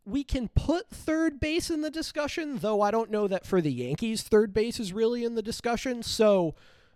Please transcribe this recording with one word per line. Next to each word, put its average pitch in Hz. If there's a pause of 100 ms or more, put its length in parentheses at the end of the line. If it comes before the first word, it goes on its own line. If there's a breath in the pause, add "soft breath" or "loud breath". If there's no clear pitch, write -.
we 262
can 254
put -
third 320
base 311
in 320
the 302
discussion, 294
though 208
I 208
don't 220
know 208
that 185
for 185
the 151
Yankees, 135
third 214
base 226
is 202
really 233
in 233
the 226
discussion. 233
So 196 (400 soft breath)